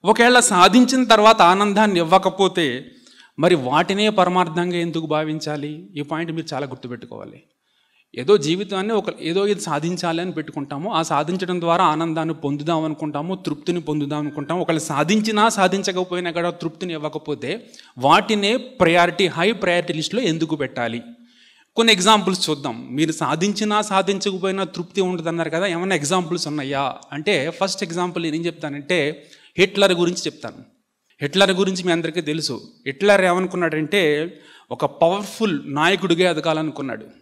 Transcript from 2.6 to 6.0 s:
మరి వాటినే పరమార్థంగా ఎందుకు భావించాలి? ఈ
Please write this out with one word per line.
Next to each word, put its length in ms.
మరి 160
వాటినే 560
పరమార్థంగా 680
ఎందుకు 300
భావించాలి? 920
ఈ 60